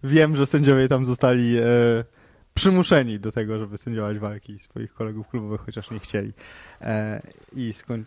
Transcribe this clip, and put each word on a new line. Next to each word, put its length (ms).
wiem, 320
że 100
sędziowie 420
tam 160
zostali, 540
e, 40
przymuszeni 680
do 120
tego, 260
żeby 200
sędziować 400
walki 400
swoich 360
kolegów 340
klubowych, 320
chociaż 300
nie 80
chcieli. 340
E, 420
i 200
skoń-, 340